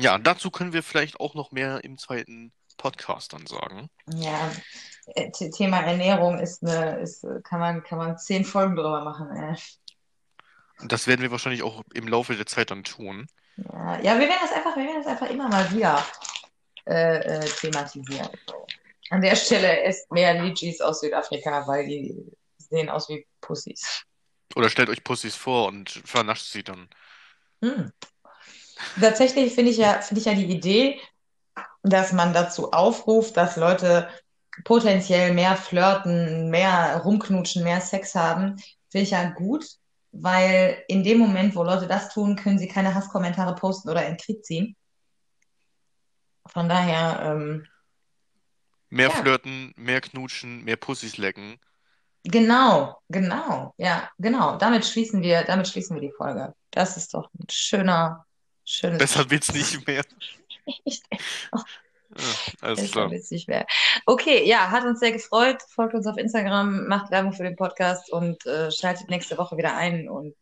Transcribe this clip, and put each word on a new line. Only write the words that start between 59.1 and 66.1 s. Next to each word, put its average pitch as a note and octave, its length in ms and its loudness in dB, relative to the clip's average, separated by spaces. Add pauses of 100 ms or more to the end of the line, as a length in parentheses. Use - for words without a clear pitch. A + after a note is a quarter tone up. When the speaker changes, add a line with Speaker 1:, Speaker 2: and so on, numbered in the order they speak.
Speaker 1:
wird's D3 220 0
nicht C#3+ 340 -4
mehr. C#3+ 220 -2
Speaker 2:
<laughs> - 40 -20 (720)
Ich A3+ 200 -8
denke - 200 -10 (280)
auch. - 120 -6 (460)
Speaker 1:
Ja, - 140 -10 (360)
alles G#2+ 200 -2
Speaker 2:
Besser G2+ 120 -6
Speaker 1:
klar. G#2 180 0
Speaker 2:
wird's - 200 -8
nicht E3 180 -8
mehr. - 180 -2 (380)
Okay, A#3+ 420 4
ja, G3 240 6
hat A#3+ 140 2
uns A#3+ 160 0
sehr A#3 120 4
gefreut. A#3 580 2
Folgt A3+ 240 0
uns G#3+ 120 -2
auf G#3 120 -4